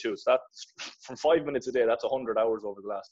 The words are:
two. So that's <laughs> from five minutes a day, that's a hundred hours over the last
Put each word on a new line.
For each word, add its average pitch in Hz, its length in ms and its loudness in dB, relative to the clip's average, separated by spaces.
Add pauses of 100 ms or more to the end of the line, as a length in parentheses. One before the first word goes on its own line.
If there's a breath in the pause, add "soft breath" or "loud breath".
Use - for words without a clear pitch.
two. 107 160 -2
So - 160 2
that's - 460 -2
<laughs> - 240 -14
from 127 140 -12
five 156 280 4
minutes 131 240 -4
a 123 40 -2
day, 123 120 4
that's 117 200 2
a 110 40 -2
hundred 117 300 -2
hours 110 260 2
over 101 160 -8
the 101 80 -12
last 98 240 -8